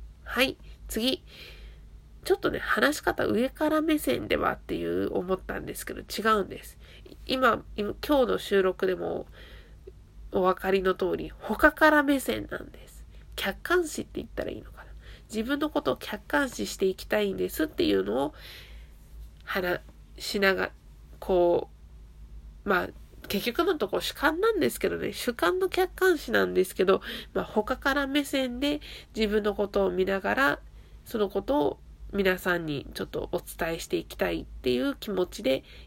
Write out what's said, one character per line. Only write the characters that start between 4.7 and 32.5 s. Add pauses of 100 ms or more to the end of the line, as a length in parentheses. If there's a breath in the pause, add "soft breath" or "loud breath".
い
う
思
っ
た
ん
で
す
け
ど、
違 (180)
う
ん
で
す。 (480 loud breath)
今、 (140)
今、 (120)
今
日
の
収
録
で
も (1080 loud breath)
お
分
か
り
の
通
り、
他
か
ら
目
線
な
ん
で
す。 (320 soft breath)
客
観
視
っ
て
言
っ
た
ら
い
い
の
か
な。 (440 loud breath)
自
分
の
こ
と
を
客
観
視
し
て
い
き
た
い
ん
で
す
っ
て
い
う
の
を、 (1080 loud breath)
話 (380)
し
な
が-、 (480)
こ (960)
う、
ま
あ、 (400)
結
局
の
と
こ
主
観
な
ん
で
す
け
ど
ね、
主
観
の
客
観
視
な
ん
で
す
け
ど、 (320 loud breath)
ま
あ、
他
か
ら
目
線
で (340 loud breath)
自
分
の
こ
と
を
見
な
が
ら、 (460 soft breath)
そ
の
こ
と
を (340)
皆
さ